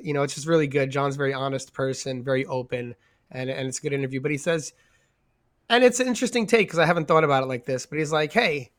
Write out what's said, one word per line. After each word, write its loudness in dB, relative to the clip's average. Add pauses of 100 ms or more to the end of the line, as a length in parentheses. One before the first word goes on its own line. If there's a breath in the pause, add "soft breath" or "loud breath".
you -4
know, 2
it's -2
just -10
really 4
good. 0
John's -2
a -6
very 0
honest -4
person, -4
very 0
open, -6 (360)
and, -6
and -4
it's -6
a -20
good -4
interview. -2
But -2
he -2
says, -2 (960)
and 6
it's 6
an 0
interesting 0
take 4
'cause -4
I 6
haven't 2
thought 6
about 4
it -4
like -6
this, -4
but -8
he's -2
like, 0
"Hey, 0